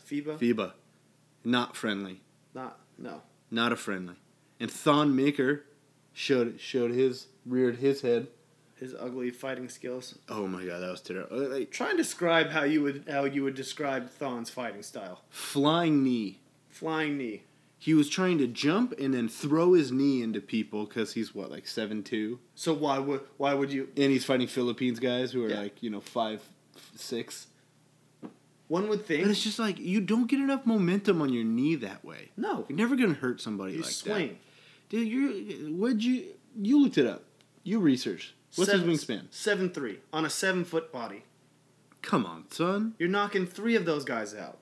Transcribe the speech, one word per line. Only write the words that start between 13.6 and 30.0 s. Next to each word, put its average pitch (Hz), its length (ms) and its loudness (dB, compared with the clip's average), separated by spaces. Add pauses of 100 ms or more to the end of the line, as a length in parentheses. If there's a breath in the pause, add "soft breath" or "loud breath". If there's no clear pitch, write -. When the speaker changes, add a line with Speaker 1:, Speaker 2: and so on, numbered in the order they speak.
Speaker 1:
Thon's 123 380 -6
fighting 110 340 -8
style. 95 460 -12
Speaker 2:
Flying 151 720 2
knee. 113 360 0 (300)
Speaker 1:
Flying 156 480 -4
knee. 110 260 -8 (340 soft breath)
Speaker 2:
He 160 160 2
was 151 160 8
trying 185 280 2
to 131 100 4
jump 160 500 2
and 135 160 0
then 120 140 0
throw 160 460 4
his 143 180 6
knee 135 300 4
into 110 180 -2
people 107 480 -2
'cause 110 260 -2
he's, 110 220 -6
what, 98 160 -8
like, - 160 -12
seven 107 360 -4
two? 110 360 -4 (160)
Speaker 1:
So 165 180 0
why 143 260 0
would, 139 220 -2 (160)
why 143 160 2
would 139 200 0
you 135 240 -4
Speaker 2:
And 139 140 6
he's 127 120 4
fighting 127 240 2
Philippines 120 520 0
guys 123 340 0
who 123 100 0
are, 110 60 -2
Speaker 1:
Yeah. 107 120 -2
Speaker 2:
like, 101 220 -10
you 117 60 -4
know, 101 100 -6
five 110 420 -4 (540)
six. - 520 -8 (1200 soft breath)
Speaker 1:
One 185 200 0
would 208 160 0
think 160 180 0
Speaker 2:
But 208 80 6
it's 196 120 0
just 214 160 -4
like, 208 200 0
you 190 220 0